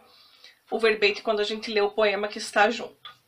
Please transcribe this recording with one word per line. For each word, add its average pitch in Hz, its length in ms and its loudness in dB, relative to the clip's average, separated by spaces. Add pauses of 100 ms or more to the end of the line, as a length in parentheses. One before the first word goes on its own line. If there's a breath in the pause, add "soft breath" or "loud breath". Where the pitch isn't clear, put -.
(720 soft breath)
o 226 80 -2
verbete 214 440 2
quando 214 180 0
a 208 40 0
gente 214 260 -8
lê 208 100 0
o 208 100 2
poema 208 380 0
que 214 100 -12
está 214 320 2
junto. - 400 -10 (180)